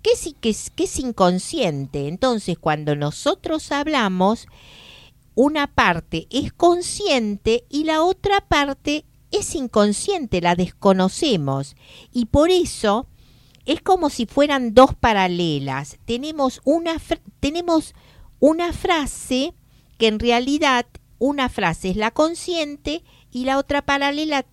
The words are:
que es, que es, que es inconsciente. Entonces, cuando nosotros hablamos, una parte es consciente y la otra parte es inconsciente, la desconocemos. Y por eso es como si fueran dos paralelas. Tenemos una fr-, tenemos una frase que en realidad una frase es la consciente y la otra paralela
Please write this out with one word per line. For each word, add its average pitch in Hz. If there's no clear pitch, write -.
que 427
es, 349
que 226
es, -
que 339
es -
inconsciente. 180
Entonces, 196
cuando 151
nosotros 302
hablamos, 233
una 285
parte 165
es 277
consciente 262
y 294
la 311
otra 392
parte 294
es 403
inconsciente, 226
la 175
desconocemos. 180
Y 240
por 311
eso 247
es 320
como 359
si 233
fueran 277
dos 254
paralelas. 170
Tenemos 277
una 330
fr-, -
tenemos 330
una 330
frase 294
que 226
en 214
realidad 254
una 269
frase 180
es 180
la 214
consciente 311
y 247
la 269
otra 285
paralela 285